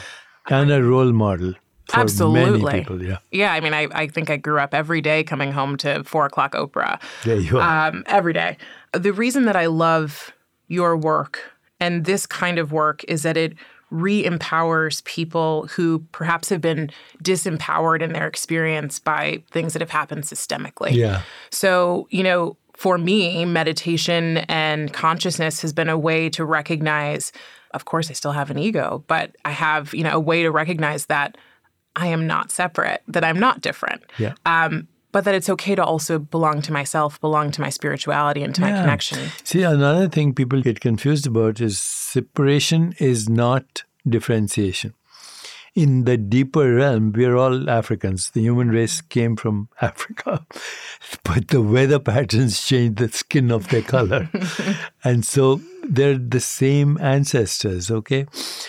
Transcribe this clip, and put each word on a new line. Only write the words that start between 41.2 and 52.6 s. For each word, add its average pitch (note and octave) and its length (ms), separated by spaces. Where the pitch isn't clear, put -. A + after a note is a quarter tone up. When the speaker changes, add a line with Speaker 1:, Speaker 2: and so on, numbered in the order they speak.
Speaker 1:
about A2+ 340
is G#2 200
separation D3 1200
is A#2+ 280
not A#2+ 540
differentiation. G#2+ 840
In C3+ 300
the B2 140
deeper B2+ 560
realm, A#2 380
we A#2+ 120
are B2 120
all C3 340
Africans. G#2 600
The A2+ 100
human A#2+ 260
race A2+ 320
came A#2 360
from G#2+ 380
<laughs> - 60
Africa, - 640
but F2+ 240
the B2+ 140
weather C3 360
patterns A2+ 680